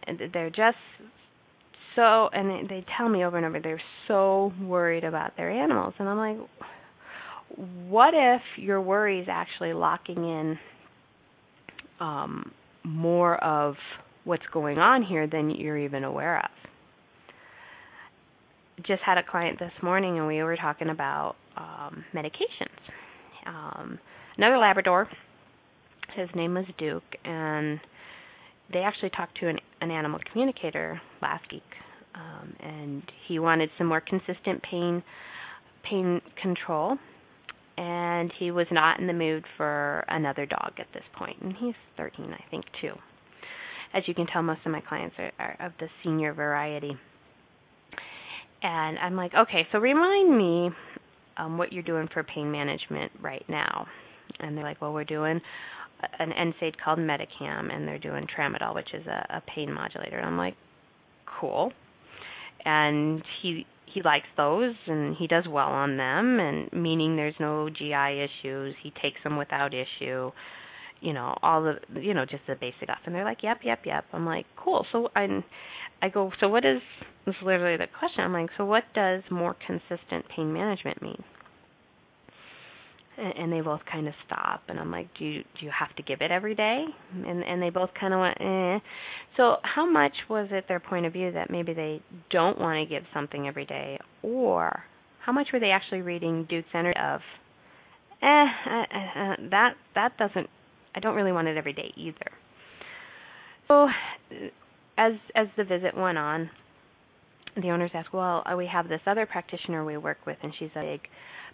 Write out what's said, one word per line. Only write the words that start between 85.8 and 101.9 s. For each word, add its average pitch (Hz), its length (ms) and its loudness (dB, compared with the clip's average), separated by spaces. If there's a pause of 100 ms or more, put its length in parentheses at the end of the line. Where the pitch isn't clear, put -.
to 160 60 -12
give 135 200 -6
it 156 80 0
every 196 240 -2
day?" 220 320 0 (260)
And, 175 320 -4
and 180 160 -2
they 175 100 0
both 185 200 0 (100)
kinda 190 180 2
went, 185 220 2
"Eh." 190 380 0 (580)
So 240 260 8
how 330 260 0
much 294 260 6 (140)
was 214 220 0
it 190 160 -2
their 180 140 0
point 175 260 -2
of 165 60 -2
view 185 200 -2
that 165 180 -4
maybe 170 240 -2
they 156 280 -6 (280)
don't 180 280 4
wanna 160 280 0
give 160 260 -6
something 147 340 -6
every 139 200 -6
day, 139 320 -8 (240)
or 208 600 2 (380)
how - 120 -2
much 277 200 2
were 254 80 2
they 208 100 4
actually 190 300 0
reading 170 480 -2
Duke's 165 260 -4
energy 170 240 2
of, 143 220 -2 (1000)
"Eh, 247 40 4
uh, 285 440 6
uh, 202 500 -4
uh, 196 160 -2 (140)
that, 214 240 6 (200)
that 208 220 2
doesn't, 196 320 -2 (460)
I 190 60 -8
don't 220 140 0
really 202 180 2
want 165 160 2
it 156 80 0
every 151 180 -4
day 147 220 -10